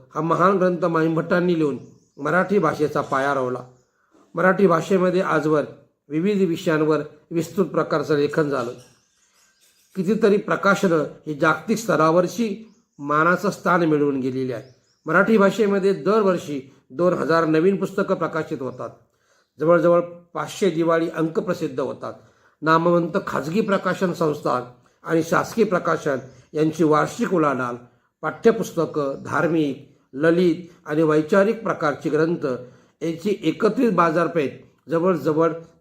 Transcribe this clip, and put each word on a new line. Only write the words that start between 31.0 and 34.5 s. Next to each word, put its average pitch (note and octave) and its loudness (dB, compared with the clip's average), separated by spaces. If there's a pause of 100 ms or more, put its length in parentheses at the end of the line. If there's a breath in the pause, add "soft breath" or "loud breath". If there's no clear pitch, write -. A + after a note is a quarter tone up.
वैचारिक G3 2
प्रकारची D3 -4
ग्रंथ D#3 0 (560 loud breath)
यांची E3 -4
एकत्रित G#3+ 0
बाजारपेठ E3 0 (380)